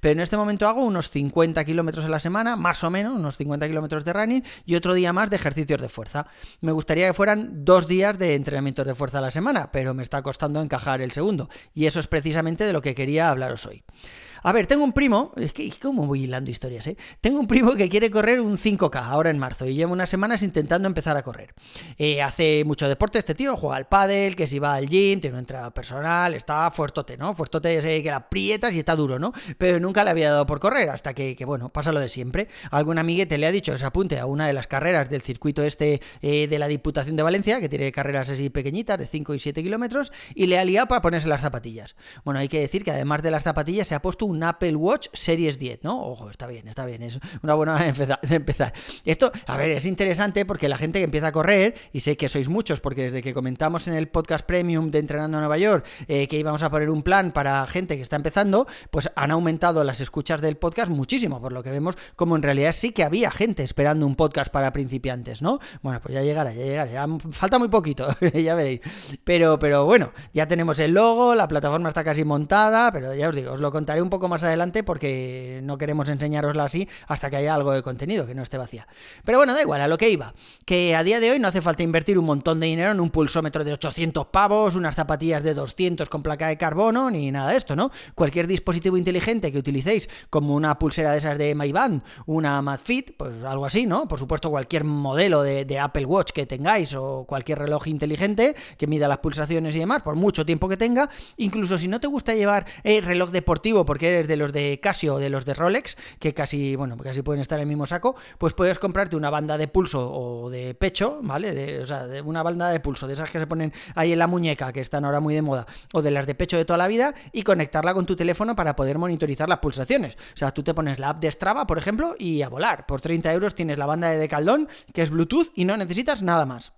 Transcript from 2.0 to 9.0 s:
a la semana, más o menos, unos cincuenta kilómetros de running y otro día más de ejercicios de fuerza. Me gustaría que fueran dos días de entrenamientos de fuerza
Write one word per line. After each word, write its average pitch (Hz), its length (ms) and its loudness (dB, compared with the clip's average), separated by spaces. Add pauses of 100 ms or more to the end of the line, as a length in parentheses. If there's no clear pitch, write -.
a 160 60 -2
la 156 100 0
semana, 220 360 -2
más 175 280 0
o 165 60 0
menos, 208 260 -2
unos 151 220 -4
cincuenta 147 280 -4
kilómetros 156 380 -4
de 170 80 -4
running 226 320 0 (220)
y 170 80 2
otro 170 180 2
día 180 220 4
más 202 160 2
de 208 60 0
ejercicios 143 440 0
de - 80 -8
fuerza. - 380 -8 (340)
Me 160 120 0
gustaría 156 260 0
que 180 160 4
fueran 202 500 0
dos 180 220 8
días 185 320 2
de 175 160 2
entrenamientos 139 500 -2
de 135 80 -4
fuerza 131 260 -4